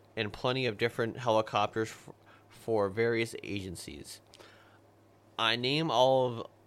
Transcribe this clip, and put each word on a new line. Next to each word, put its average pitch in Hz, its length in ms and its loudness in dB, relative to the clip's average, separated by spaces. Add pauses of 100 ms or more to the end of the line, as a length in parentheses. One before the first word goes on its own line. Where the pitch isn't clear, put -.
(160)
and 107 160 -4
plenty 127 360 -2
of 104 100 -2
different 117 400 -2
helicopters 110 720 0
f-, - 200 -18 (380)
for 107 400 -2
various 117 560 0
agencies. - 760 -10 (1160)
I 113 180 2
name 135 360 0
all 127 360 6
of, 117 200 -6 (200)